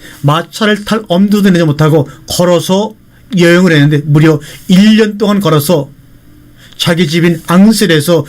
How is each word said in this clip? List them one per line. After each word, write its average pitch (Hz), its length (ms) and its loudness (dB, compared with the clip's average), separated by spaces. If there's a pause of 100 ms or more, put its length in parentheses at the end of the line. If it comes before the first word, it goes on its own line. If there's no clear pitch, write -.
(220)
마차를 190 600 -4
탈 220 240 -4
엄두도 196 420 0
내지 170 140 2
못하고 151 440 0 (180)
걸어서 180 680 -2 (420)
여행을 175 360 2
했는데 147 340 2
무려 151 340 2 (280)
일 208 280 4
년 208 220 0
동안 208 220 -2
걸어서 202 500 -2 (880)
자기 170 300 -2
집인 165 380 -2
앙셀에서 175 840 2